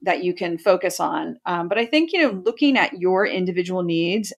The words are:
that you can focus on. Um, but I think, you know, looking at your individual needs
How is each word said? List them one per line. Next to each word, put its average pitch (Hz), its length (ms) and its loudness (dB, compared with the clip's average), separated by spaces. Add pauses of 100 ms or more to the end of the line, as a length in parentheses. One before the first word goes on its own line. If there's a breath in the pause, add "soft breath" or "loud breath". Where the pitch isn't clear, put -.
that 180 200 0
you 180 100 0
can 175 240 -4
focus 185 420 0
on. 160 460 -4
Um, 175 220 -2
but 202 100 -2
I 233 80 0
think, 320 280 2
you 359 80 2
know, 208 240 0
looking 254 320 2
at 185 220 0
your 185 260 2
individual 185 580 -2
needs 170 540 0